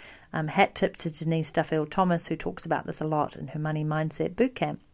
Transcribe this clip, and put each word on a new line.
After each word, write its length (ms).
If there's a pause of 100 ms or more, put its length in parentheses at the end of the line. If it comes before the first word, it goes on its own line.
(340)
Um, 140
hat 280
tip 220
to 120
Denise 420
Duffield 400
Thomas, 360
who 80
talks 300
about 200
this 160
a 60
lot 280
in 140
her 100
Money 240
Mindset 520
Bootcamp. 440 (140)